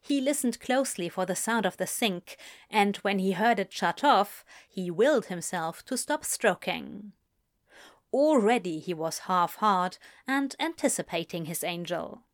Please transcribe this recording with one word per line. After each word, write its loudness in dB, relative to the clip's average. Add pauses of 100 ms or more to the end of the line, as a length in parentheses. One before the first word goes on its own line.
He -2
listened 0
closely -2
for -2
the -2
sound 0
of -2
the -2
sink, -4 (320)
and 2
when 0
he 2
heard 2
it -4
shut -2
off, 4 (200)
he -6
willed 4
himself -6
to -4
stop -2
stroking. -2 (1000)
Already 4
he -6
was -6
half-hard 2 (280)
and -2
anticipating -2
his -6
angel. -6